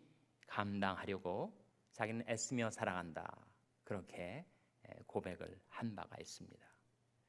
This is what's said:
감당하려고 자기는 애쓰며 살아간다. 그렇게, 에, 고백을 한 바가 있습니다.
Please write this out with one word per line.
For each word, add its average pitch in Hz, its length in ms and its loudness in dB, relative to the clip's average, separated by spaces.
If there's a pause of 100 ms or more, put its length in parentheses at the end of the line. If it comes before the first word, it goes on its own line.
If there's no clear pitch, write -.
(460)
감당하려고 98 1040 2 (400)
자기는 113 360 2
애쓰며 117 420 4
살아간다. 87 720 0 (380)
그렇게, 98 640 -4 (400)
에, - 200 -12
고백을 - 640 -4
한 113 280 -2
바가 - 240 -8
있습니다. - 460 -12 (640)